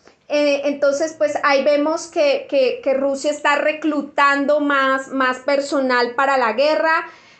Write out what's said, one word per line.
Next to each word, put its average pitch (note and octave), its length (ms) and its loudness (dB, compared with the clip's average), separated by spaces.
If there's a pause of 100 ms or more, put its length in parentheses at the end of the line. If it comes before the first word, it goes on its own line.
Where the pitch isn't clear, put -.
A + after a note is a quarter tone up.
(280)
Eh, C#4+ 360 0
entonces, C#4+ 480 0
pues, D4 220 -2 (100)
ahí C#4 180 2
vemos D4+ 460 0
que, D4 400 0
que, C4 340 0
que C4+ 120 0
Rusia C#4 360 -2
está D4 260 0
reclutando D4 1000 0
más, C4+ 500 0
más B3+ 300 -2
personal C4+ 760 0
para C#4 220 2
la A3+ 180 0
guerra. D#4 540 0 (320)